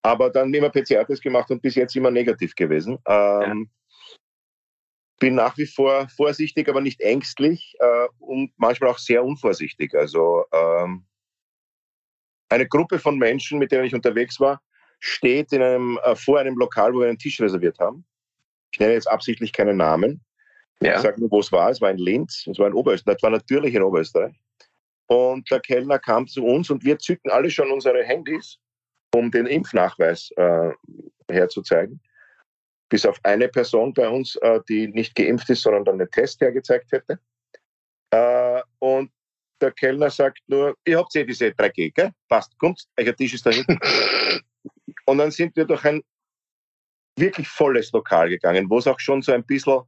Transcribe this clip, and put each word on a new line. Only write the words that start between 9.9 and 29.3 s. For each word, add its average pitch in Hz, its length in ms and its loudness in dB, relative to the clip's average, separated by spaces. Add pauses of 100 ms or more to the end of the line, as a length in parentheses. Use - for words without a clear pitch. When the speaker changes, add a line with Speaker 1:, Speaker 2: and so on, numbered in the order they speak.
Speaker 1:
Also, 82 580 2
ähm, 87 520 0 (1400)
eine 123 180 0
Gruppe 165 320 0
von 143 200 0
Menschen, 131 400 0
mit 139 140 0
denen 131 120 2
ich 127 100 -4
unterwegs 120 460 -2
war, 139 200 2 (380)
steht - 540 -2
in 131 100 2
einem, 123 420 0
äh, 123 120 2
vor 143 220 2
einem 131 180 -2
Lokal, 120 380 0
wo 127 60 0
wir 123 80 2
einen 113 100 -4
Tisch - 220 -10
reserviert 92 380 0
haben. 113 260 -4 (680)
Ich - 80 -14
nenne 110 140 4
jetzt 110 140 -2
absichtlich 113 440 -4
keine 101 220 2
Namen. 90 460 0 (600)
Speaker 2:
Ja. 87 160 2
Speaker 1:
Ich 95 60 -2
sag 104 160 0
nur, 113 120 -2
wo 104 100 4
es - 120 -4
war. 95 180 4
Es 131 120 -4
war 101 80 4
in 95 80 -4
Linz, 104 480 -4
es 92 120 -10
war 101 80 4
in 107 60 0
Oberösterreich, 113 440 0
das - 60 -4
war 110 80 2
natürlich 131 440 -2
in 104 80 2
Oberösterreich. 90 520 0 (720)
Und 127 420 0
der 131 100 2
Kellner 135 380 0
kam 120 280 0
zu 123 180 -8
uns 135 260 0
und 135 140 -2
wir 147 140 2
zücken - 320 -6
alle 135 200 2
schon 143 200 -2
unsere 131 340 0
Handys, 113 540 -6 (560)
um 120 160 2